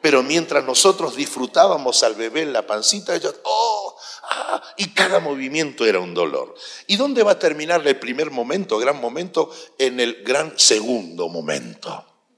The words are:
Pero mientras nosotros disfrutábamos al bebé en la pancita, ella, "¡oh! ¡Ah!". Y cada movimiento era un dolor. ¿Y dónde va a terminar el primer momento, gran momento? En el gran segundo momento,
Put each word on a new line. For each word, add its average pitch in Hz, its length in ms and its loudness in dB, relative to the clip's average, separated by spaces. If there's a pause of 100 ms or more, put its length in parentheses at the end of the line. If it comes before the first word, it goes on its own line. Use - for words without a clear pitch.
Pero 139 180 6
mientras 147 420 2
nosotros 135 520 2
disfrutábamos 139 840 2
al 113 120 2
bebé 113 280 -4
en 151 100 -4
la 113 140 0
pancita, 175 480 -2
ella, 170 160 -2 (140)
"¡oh! 214 520 -2 (320)
¡Ah!". - 340 -4 (140)
Y 196 160 -4
cada 190 260 2
movimiento 143 680 -2
era 98 120 4
un 90 140 -4
dolor. 73 420 -2 (320)
¿Y 202 100 0
dónde 247 260 0
va 202 100 4
a 175 60 2
terminar 156 500 0
el 135 100 4
primer 131 320 -4
momento, 127 460 -2
gran 135 240 0
momento? 156 500 -2 (280)
En 127 220 0
el 117 220 -2
gran 143 360 -2
segundo 107 720 0
momento, 73 760 -8 (340)